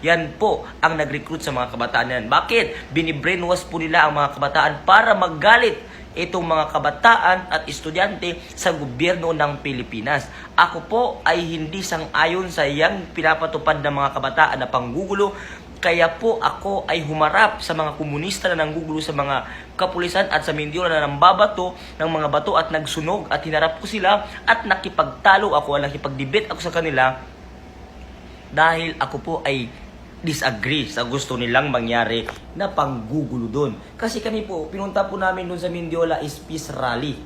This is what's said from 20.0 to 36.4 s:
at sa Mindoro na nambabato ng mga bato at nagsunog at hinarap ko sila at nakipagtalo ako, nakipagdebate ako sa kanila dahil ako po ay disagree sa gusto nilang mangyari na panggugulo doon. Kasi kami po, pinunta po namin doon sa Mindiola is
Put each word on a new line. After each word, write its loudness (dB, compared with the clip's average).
at 2
sa -2
Mindoro -2
na 2
nambabato 4
ng 0
mga 0
bato 2
at 2
nagsunog -2
at -2
hinarap 0
ko -14
sila 2
at 2
nakipagtalo 2
ako, 2
nakipagdebate -2
ako -8
sa -4
kanila 2
dahil 2
ako -4
po -4
ay 0
disagree -2
sa -2
gusto -4
nilang 2
mangyari 0
na -4
panggugulo -4
doon. -2
Kasi -4
kami -4
po, -8
pinunta -2
po -6
namin -2
doon -6
sa -4
Mindiola -2
is -8